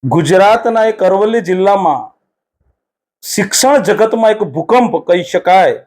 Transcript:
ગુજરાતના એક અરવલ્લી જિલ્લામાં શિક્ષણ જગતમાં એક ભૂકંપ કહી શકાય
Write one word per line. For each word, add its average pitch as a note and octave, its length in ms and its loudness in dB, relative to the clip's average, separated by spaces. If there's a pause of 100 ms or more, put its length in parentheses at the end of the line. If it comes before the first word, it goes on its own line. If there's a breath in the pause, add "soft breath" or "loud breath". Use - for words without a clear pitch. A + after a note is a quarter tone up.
ગુજરાતના G3+ 800 0
એક A3 180 -2
અરવલ્લી G#3 380 0
જિલ્લામાં F#3 680 -2 (1080)
શિક્ષણ B3+ 560 0
જગતમાં A3 540 0
એક G#3+ 120 -2
ભૂકંપ E3 640 -2
કહી F3 160 0
શકાય F3+ 640 0